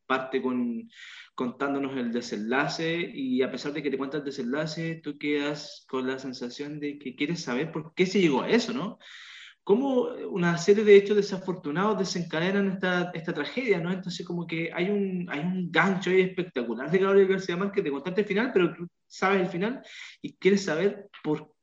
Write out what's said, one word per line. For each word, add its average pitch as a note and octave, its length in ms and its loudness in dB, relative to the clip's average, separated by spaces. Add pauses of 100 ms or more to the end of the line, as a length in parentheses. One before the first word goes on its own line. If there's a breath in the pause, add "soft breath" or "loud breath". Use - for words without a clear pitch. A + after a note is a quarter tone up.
parte C3 360 -2
con, A#2+ 480 -4 (460 loud breath)
contándonos C3+ 600 -4
el A#2+ 140 -2
desenlace C3+ 1000 -2
y C3 280 -2
a C3 100 0
pesar C#3+ 220 -6
de D#3 100 -4
que C#3+ 80 -2
te C3 60 -2
cuenta C#3 200 -6
el C#3+ 80 -6
desenlace, D#3 760 -6
tú C#3+ 140 -10
quedas D3 720 -4
con C3 180 -4
la C3 120 -4
sensación C#3 600 -10
de C#3+ 200 -6
que B2+ 160 -10
quieres E3 260 -4
saber C#3 300 -4
por - 240 -8
qué F3+ 100 4
se F#3+ 160 2
llegó C3+ 220 4
a F#2+ 60 -2
eso, A#3 240 2
¿no? E3+ 260 -6 (640 loud breath)
Cómo B3 460 2 (200)
una F3 280 2
serie G3+ 260 6
de G3+ 140 12
hechos G3+ 180 6
desafortunados F#3+ 840 0
desencadenan F#3 760 0
esta, F3+ 400 0
esta D#3+ 200 -6
tragedia, F3+ 460 0
¿no? F3 140 -2
Entonces F3+ 320 -8
como F3 200 -6
que E3 280 -4
hay F#3 160 0
un, G3 400 -2
hay D3 100 -6
un F3+ 320 -2
gancho F3 380 2
ahí F#3 120 6
espectacular C#3 680 -4
de F#3+ 80 4
Gabriel G3 300 6
García F#3+ 260 0
Márquez G3 280 -2
de D3 80 -2
contarte F3+ 300 -2
el G3+ 60 -2
final, A3 260 0
pero F3 220 4
tú F3 140 -12 (180)
sabes G3 340 2
el F3 60 2
final G#3+ 340 -4 (400 loud breath)
y - 140 -12
quieres F#3+ 300 4
saber F3 420 -2 (160)
por D3+ 400 -4